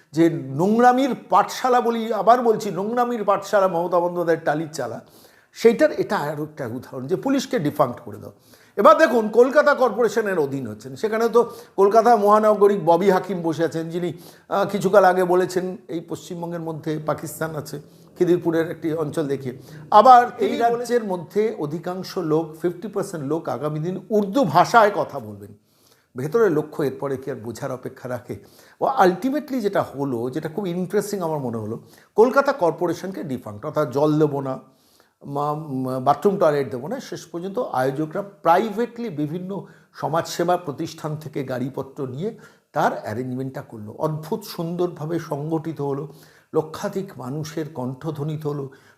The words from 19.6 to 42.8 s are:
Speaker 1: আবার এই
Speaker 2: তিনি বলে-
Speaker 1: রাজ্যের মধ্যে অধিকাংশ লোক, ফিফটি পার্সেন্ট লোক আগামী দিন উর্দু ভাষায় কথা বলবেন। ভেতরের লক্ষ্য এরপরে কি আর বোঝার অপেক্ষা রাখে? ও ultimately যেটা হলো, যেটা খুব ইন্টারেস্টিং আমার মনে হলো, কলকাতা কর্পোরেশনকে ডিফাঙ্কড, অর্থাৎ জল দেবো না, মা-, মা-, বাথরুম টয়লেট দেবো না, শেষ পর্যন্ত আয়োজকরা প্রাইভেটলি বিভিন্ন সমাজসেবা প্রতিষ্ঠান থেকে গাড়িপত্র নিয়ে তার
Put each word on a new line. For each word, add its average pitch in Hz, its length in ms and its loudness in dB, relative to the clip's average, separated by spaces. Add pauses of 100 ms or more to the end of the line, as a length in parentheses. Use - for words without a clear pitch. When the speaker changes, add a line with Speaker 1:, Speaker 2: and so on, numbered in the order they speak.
Speaker 1:
আবার 240 340 10 (140)
এই 196 100 0
Speaker 2:
তিনি 233 140 -2
বলে- 233 160 2
Speaker 1:
রাজ্যের 240 260 -2
মধ্যে 202 540 -4
অধিকাংশ 175 600 -6
লোক, 156 440 -2
ফিফটি 175 260 -4
পার্সেন্ট 175 360 -6
লোক 156 240 -4
আগামী 147 300 -4
দিন 180 220 -6 (100)
উর্দু 208 340 2
ভাষায় 180 500 6
কথা 143 240 -4
বলবেন। 104 360 -14 (640)
ভেতরের 165 360 2
লক্ষ্য 151 320 -2
এরপরে 135 320 -4
কি 135 140 -10
আর 127 60 -6
বোঝার 117 360 -10
অপেক্ষা 123 360 -12
রাখে? 120 280 -8 (440)
ও 160 60 0
ultimately 254 760 2
যেটা 190 220 0
হলো, 131 480 -4
যেটা 156 180 -6
খুব 196 180 -6
ইন্টারেস্টিং 185 540 -4
আমার 160 180 -4
মনে 120 180 -6
হলো, 110 260 -8 (340)
কলকাতা 269 360 4
কর্পোরেশনকে 180 680 -2
ডিফাঙ্কড, 117 440 -8
অর্থাৎ 151 240 -2
জল 151 280 2
দেবো 143 220 2
না, 135 180 -6 (680)
মা-, 143 280 -4
মা-, 131 460 -6
বাথরুম 180 380 2
টয়লেট 147 320 2
দেবো 131 180 -8
না, 254 120 -8
শেষ - 260 -14
পর্যন্ত 185 320 -10
আয়োজকরা 151 640 -4
প্রাইভেটলি 214 840 0
বিভিন্ন 165 580 -8 (260)
সমাজসেবা 170 640 -2
প্রতিষ্ঠান 156 600 -8
থেকে 151 280 -8
গাড়িপত্র 131 640 -6
নিয়ে 160 320 -8 (340)
তার 175 300 -2